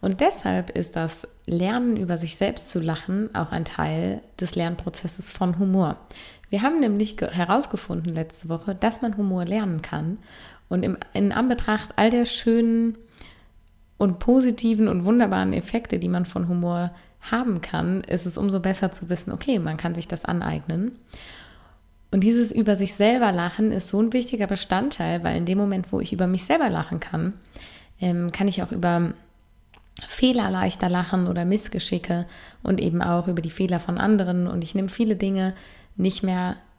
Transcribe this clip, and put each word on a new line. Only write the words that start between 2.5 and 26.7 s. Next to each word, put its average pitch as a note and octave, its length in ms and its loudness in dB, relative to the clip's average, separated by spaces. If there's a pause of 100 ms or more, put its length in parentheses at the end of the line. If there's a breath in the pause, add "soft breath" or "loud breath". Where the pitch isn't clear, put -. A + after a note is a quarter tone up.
zu F3+ 100 0
lachen, F#3 560 -2
auch D#3+ 160 -2
ein E3 140 -4
Teil E3 560 -2 (180)
des F3+ 160 -4
Lernprozesses - 760 -6
von F3+ 300 -2
Humor. F#3+ 380 2 (520 loud breath)
Wir G3+ 140 0
haben D#4 160 2
nämlich G#3+ 380 2
ge-, - 120 -2
herausgefunden F3 840 -2
letzte D#3+ 360 -6
Woche, E3 240 -4
dass A3 300 0
man A3 120 -2
Humor F#3+ 300 0
lernen F#3 380 -2
kann. D#3+ 340 -4 (520 loud breath)
Und F3+ 140 0
im, F#3+ 140 0 (160)
in G3+ 180 2
Anbetracht A#3 640 0
all G#3+ 120 6
der A#3+ 160 4
schönen A3+ 720 2 (1040 loud breath)
und F#3 180 4
positiven A#3 680 4
und F3+ 180 0
wunderbaren G3 480 4
Effekte, F3+ 460 -2
die F3 100 -2
man F3+ 160 0
von F3 220 -4
Humor F3 440 0 (380 loud breath)
haben A3 320 0
kann, E3+ 400 -2
ist F3+ 240 -4
es F3 140 -6
umso G3 200 0
besser F#3 320 0
zu - 200 -12
wissen, - 200 -4
okay, B3 280 0
man D#3+ 180 -4
kann E3+ 160 -4
sich E3 140 -6
das - 180 -8
aneignen. E3 720 -2 (1120 loud breath)
Und F#3+ 140 4
dieses A#3 280 4
über G#3 240 4
sich F#3+ 200 -2
selber A3+ 360 4
Lachen F3+ 400 0
ist F#3 180 -4
so G3 120 2
ein A3+ 100 2
wichtiger A#3+ 360 0
Bestandteil, F#3 760 0
weil E3+ 140 0
in E3+ 80 0
dem F#3+ 140 2
Moment, G3 340 0
wo F#3+ 60 0
ich - 120 -4
über F3+ 140 0
mich F#3 180 2
selber D4 280 2